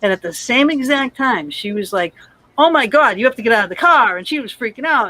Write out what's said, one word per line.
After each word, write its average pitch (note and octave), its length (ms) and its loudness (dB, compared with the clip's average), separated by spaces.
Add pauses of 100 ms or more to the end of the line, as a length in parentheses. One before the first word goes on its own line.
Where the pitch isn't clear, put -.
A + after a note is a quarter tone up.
And G3+ 100 0
at F#3 100 -4
the E3+ 100 -8
same C4+ 380 0
exact C4+ 460 -2
time, G#3+ 340 -2
she G#3 220 -8
was G#3 200 -6
like, F3 220 -4 (440)
Oh D#4 120 6
my D4+ 160 2
God, A#3+ 320 2
you A3+ 80 0
have B3+ 100 0
to B3 60 -12
get A#3+ 100 0
out G#3+ 120 2
of F#3 60 -8
the F3+ 60 -10
car. C#4 400 4
And F#3 100 -10
she D4+ 140 -6
was A3+ 120 -10
freaking A#3+ 340 -8
out. C#4 240 0